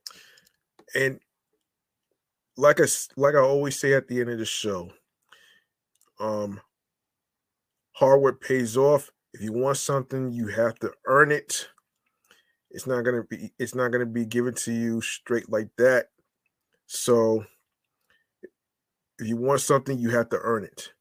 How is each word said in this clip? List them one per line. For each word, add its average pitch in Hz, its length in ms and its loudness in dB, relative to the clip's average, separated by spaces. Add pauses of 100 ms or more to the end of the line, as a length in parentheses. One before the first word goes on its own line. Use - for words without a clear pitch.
(960)
and 131 260 -2 (1400)
like 147 220 4
I 170 60 6
s-, - 320 -2
like 139 180 4
I 143 60 6
always 139 360 2
say 139 180 2
at 131 120 0
the 123 140 -4
end 120 100 -2
of 117 80 -6
the 110 60 -4
show, 92 480 -6 (1300)
um, 104 400 -6 (1300)
hard 139 300 6
work 131 200 2
pays 123 360 -2
off. 139 340 4 (220)
If - 100 -16
you 107 100 -6
want 131 240 -2
something, 131 540 -4
you 120 160 -6
have 113 320 -2
to 107 140 -6 (120)
earn 143 280 6
it. - 340 -6 (1040)
It's - 160 -16
not 127 160 -2
gonna 120 220 -2
be, 101 340 -14
it's 120 160 -6
not 127 140 -2
gonna 123 180 -2
be 117 180 -4
given 120 300 -2
to - 180 -8
you 113 280 -4
straight - 500 -6
like 110 180 -8 (100)
that. 123 320 4 (760)
So, 110 580 0 (1700)
if 117 80 -8
you 117 100 -2
want 131 240 0
something, 135 380 0
you 120 120 -2
have 117 180 0
to 101 120 -2
earn 110 220 0
it. - 380 -16